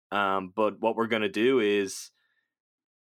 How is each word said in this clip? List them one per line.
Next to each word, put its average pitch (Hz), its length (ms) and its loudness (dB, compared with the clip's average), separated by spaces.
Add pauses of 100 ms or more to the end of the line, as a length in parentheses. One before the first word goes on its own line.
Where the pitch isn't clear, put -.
(120)
Um, 98 440 -2
but 107 260 -2
what 110 140 0
we're 113 100 0
gonna 107 240 0
do 120 300 2
is, 104 500 0 (1000)